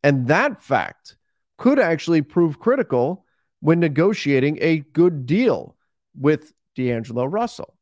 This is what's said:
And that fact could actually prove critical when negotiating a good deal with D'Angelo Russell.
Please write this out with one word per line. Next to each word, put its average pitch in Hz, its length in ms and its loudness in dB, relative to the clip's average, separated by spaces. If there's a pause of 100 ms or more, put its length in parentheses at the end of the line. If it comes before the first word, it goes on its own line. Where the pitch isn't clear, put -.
And 135 260 0
that 214 340 0
fact - 540 -6 (420)
could 269 220 2
actually 165 420 0
prove 165 380 -2
critical 180 640 -2 (340)
when 165 200 2
negotiating 147 800 0
a 160 180 0
good 156 480 0
deal 165 500 0 (380)
with 151 380 -2 (240)
D'Angelo 120 500 -4
Russell. 214 540 -8